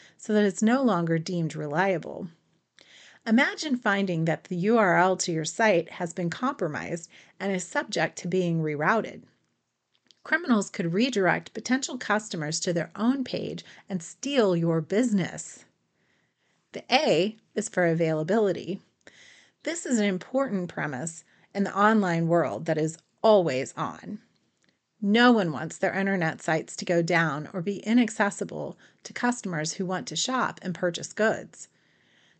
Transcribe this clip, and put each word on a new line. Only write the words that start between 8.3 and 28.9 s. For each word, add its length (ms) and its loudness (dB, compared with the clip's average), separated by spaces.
rerouted. 600 0
Criminals 480 2
could 220 -2
redirect 600 2
potential 460 -4
customers 640 -4
to 120 -2
their 220 -2
own 280 0
page 400 -6
and 140 -6
steal 540 0
your 260 2
business. 840 -2
The 200 -12
A 460 2
is 160 -4
for 160 0
availability. 960 0
This 240 -6
is 140 0
an 60 2
important 640 -2
premise 560 -8
in 80 0
the 120 -4
online 520 4
world 380 2
that 120 0
is 220 -2
always 520 4
on. 440 -8
No 300 6
one 200 4
wants 260 -8
their 160 -2
internet 480 -2
sites 340 -2
to 100 -8
go 160 2
down 520 0
or 80 -4
be 160 -4
inaccessible 1000 0